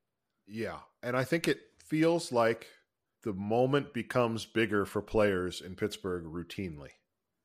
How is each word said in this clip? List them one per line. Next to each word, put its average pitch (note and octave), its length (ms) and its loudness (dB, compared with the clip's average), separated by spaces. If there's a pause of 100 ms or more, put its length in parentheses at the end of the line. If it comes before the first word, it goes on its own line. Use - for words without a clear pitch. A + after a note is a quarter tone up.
(460)
Yeah, G2 340 -8 (220)
and B2 160 -2
I C3 60 2
think E3+ 240 0
it D3+ 120 2 (240)
feels D#3+ 480 2
like A#2 360 4 (560)
the G#2+ 100 -4
moment B2 580 0
becomes A2+ 540 0
bigger G#2 400 0
for G2+ 160 -4
players G2 600 0
in F2+ 140 -12
Pittsburgh F2+ 500 -4
routinely. E2 640 -10 (560)